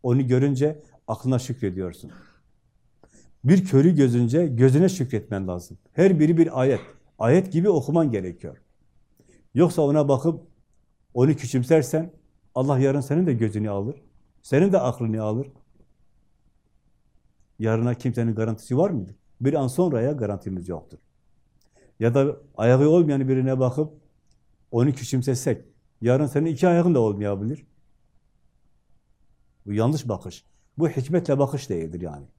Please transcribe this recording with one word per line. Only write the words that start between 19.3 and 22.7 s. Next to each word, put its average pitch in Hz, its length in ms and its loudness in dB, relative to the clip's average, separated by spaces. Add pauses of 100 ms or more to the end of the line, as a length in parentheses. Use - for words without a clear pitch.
Bir 135 120 0
an 139 140 -2
sonraya 135 440 0
garantimiz 101 580 -8
yoktur. - 280 -12 (1000)
Ya 117 140 0
da 139 240 0 (200)
ayağı 127 300 4